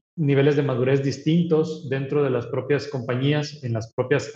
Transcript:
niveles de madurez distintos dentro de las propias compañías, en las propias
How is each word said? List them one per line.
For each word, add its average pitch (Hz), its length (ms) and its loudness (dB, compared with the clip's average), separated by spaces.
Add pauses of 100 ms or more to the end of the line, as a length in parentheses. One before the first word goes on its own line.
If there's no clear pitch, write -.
(160)
niveles 143 380 4
de 143 80 2
madurez 131 400 2
distintos 156 880 0
dentro 139 320 -2
de 139 80 0
las 120 160 -2
propias 139 400 -2
compañías, 135 760 -2
en 117 80 -2
las 113 220 -4
propias 127 420 0